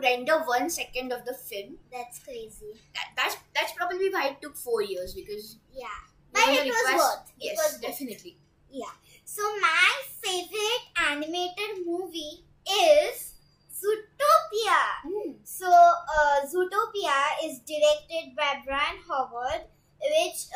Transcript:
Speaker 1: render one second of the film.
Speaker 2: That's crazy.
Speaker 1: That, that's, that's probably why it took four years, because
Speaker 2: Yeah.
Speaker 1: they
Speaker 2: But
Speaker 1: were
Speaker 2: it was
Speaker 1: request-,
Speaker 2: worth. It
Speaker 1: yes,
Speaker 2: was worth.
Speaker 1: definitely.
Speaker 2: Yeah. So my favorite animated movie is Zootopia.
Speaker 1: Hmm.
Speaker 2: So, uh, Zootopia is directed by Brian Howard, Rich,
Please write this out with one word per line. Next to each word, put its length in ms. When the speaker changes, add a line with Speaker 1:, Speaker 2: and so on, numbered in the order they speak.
Speaker 1:
render 380
one 300
second 440
of 120
the 80
film. 440
Speaker 2:
That's 280
crazy. 540
Speaker 1:
That, 220
that's, 220
that's 200
probably 360
why 200
it 120
took 160
four 240
years, 320
because 440
Speaker 2:
Yeah. 140
Speaker 1:
they 80
Speaker 2:
But 60
Speaker 1:
were 60
Speaker 2:
it 40
was 240
Speaker 1:
request-, 60
Speaker 2:
worth. 120
It 60
Speaker 1:
yes, 120
Speaker 2:
was 160
worth. 80
Speaker 1:
definitely. 560
Speaker 2:
Yeah. 220
So 180
my 320
favorite 600
animated 760
movie 580
is 680
Zootopia. 1080
Speaker 1:
Hmm. 280
Speaker 2:
So, 280
uh, 760
Zootopia 1000
is 140
directed 760
by 300
Brian 320
Howard, 580
Rich, 440